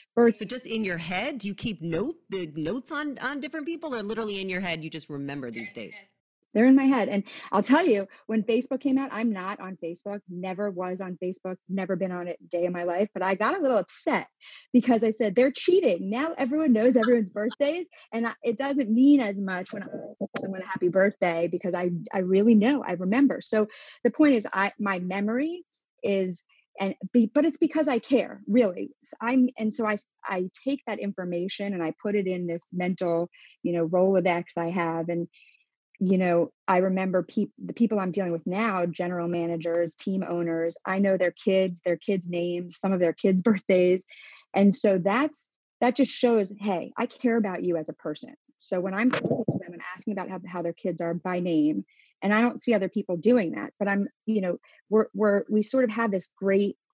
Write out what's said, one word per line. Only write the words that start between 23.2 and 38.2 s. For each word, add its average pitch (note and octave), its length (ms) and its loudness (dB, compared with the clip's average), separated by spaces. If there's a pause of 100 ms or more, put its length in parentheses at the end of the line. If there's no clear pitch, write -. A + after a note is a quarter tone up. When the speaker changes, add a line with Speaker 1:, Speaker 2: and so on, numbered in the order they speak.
Speaker 1:
So G#3+ 260 0 (360)
the A#3 80 4
point C#4+ 240 6
is, G#3 160 0
I, G3 260 0
my G3 220 -2
memory A3 640 -2 (400)
is, F#3+ 400 0 (360)
and G3 160 -2 (180)
be, A3+ 200 4
but D4 120 4
it's D#4 140 -2
because D#4 280 0
I B3 120 2
care, - 480 0
really. G3+ 440 2 (120)
S-, - 180 -20
I'm, B3 260 4 (100)
and G#3+ 140 -2
so A3 140 -2
I, G#3+ 140 0 (260)
I F#3 240 -4 (160)
take C#4 220 -4
that A3 120 -6
information G3 760 -6
and F3 100 -4
I D#3+ 180 -4
put G#3 140 -2
it G3 120 -2
in F3+ 200 -2
this E3+ 260 -6
mental, F3 560 -2 (340)
you E3+ 80 -2
know, E3+ 160 0
Rolodex F3+ 720 2
I E3+ 140 -2
have. E3 380 -2
And, E3+ 180 -4 (720)
you F#3+ 180 2
know, F3 340 2 (160)
I F#3 100 4
remember F#3 440 2
peop-, - 320 -4 (100)
the F3 100 -8
people A3 260 2
I'm F#3 120 -2
dealing F3+ 200 -2